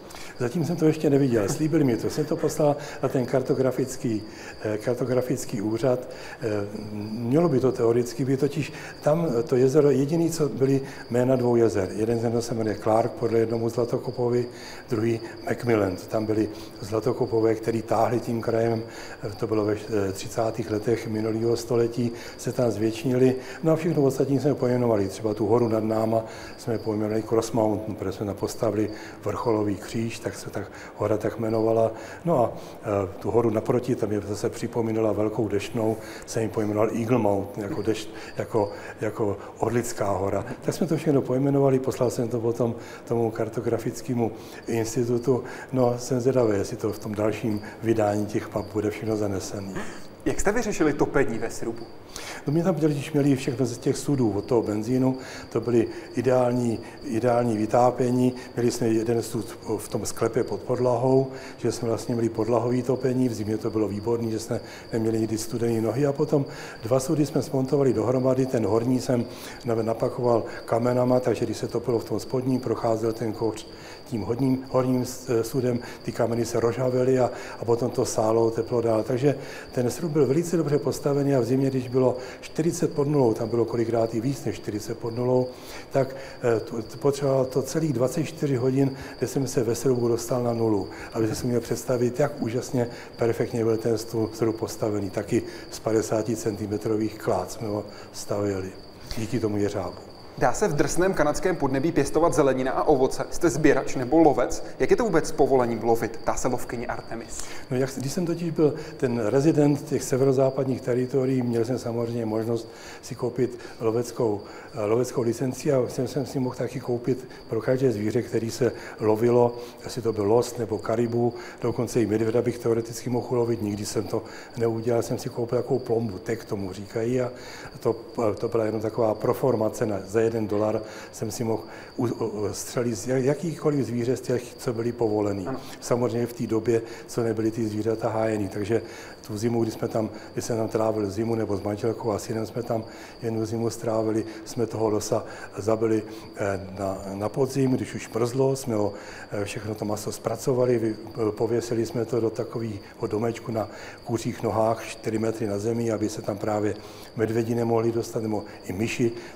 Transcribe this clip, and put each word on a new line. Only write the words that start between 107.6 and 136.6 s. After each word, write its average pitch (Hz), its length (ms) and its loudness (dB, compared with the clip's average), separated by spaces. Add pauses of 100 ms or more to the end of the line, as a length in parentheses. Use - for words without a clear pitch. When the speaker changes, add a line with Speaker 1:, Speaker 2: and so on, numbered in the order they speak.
Speaker 1:
No, 127 60 0
jak, 135 180 0
když 131 160 -4
jsem 180 140 -2
totiž 165 240 -2
byl 156 240 4 (240)
ten 120 280 0
rezident 143 600 4
těch 127 180 -2
severozápadních 135 800 2
teritorií, 127 600 0
měl 117 240 2
jsem 120 140 -2
samozřejmě 117 460 -2
možnost 113 420 -2 (340)
si - 140 -12
koupit 120 440 -2 (200)
loveckou, 113 600 0 (320)
eh, 107 120 -4
loveckou 123 360 2
licenci 127 520 0
a 123 140 4
jsem, 127 200 -4
jsem 131 180 -2
si 139 140 -4
mohl 127 160 -2
taky 127 240 -4
koupit 123 480 -2 (220)
pro 113 120 -2
každé 127 300 2
zvíře, 107 300 0
který 113 300 -2
se 113 200 2 (280)
lovilo, 120 580 4 (260)
jestli - 180 -8
to 113 120 0
byl 101 120 0
los 117 320 4
nebo 110 200 -2
karibu, 120 560 0 (280)
dokonce 120 400 0
i 110 40 4
medvěda 110 360 2
bych 113 160 0
teoreticky 117 520 -2
mohl 120 200 0
ulovit, 120 320 0
nikdy 104 240 -2
jsem 107 180 -2
to 110 200 -4 (340)
neudělal, 117 440 0
jsem 120 160 -2
si - 120 -6
koupil 120 280 -2
takovou 120 220 0
plombu, 113 400 -2
tek 113 260 -6
tomu 98 280 -6
říkají, 117 480 -2
a 123 100 -2 (480)
to, 113 160 2 (360)
eh, 95 40 0
to 117 120 -4
byla 110 180 2
jenom 107 160 0
taková 110 320 2
proforma 117 560 2
cena. 107 360 -2
Za 110 220 2
jeden 113 200 0
dolar 107 340 2 (300)
jsem 110 200 -6
si 120 120 -4
mohl 110 200 -2 (320)
u, 127 100 0
u, 104 480 -2
střelit 120 420 -2
z 104 120 -8
jak-, 131 160 2
jakýchkoliv 147 640 0
zvíře 120 320 0
z - 40 -8
těch, - 360 -2
co 127 160 -2
byly 117 180 -2
povolený. 104 560 0
Speaker 2:
Ano. - 120 -6 (220)
Speaker 1:
Samozřejmě 117 460 0
v 117 60 -6
té 113 140 -4
době, 110 340 2 (260)